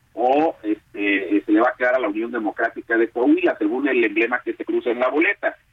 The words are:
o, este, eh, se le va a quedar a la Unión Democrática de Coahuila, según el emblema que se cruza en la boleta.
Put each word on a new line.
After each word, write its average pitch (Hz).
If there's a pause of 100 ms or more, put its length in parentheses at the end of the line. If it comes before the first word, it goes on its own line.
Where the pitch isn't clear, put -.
(140)
o, 139
este, 101
eh, -
se -
le -
va -
a -
quedar 123
a 131
la 113
Unión 110
Democrática 113
de 113
Coahuila, 151
según 123
el 127
emblema 113
que 117
se -
cruza 117
en 117
la 127
boleta. 165 (180)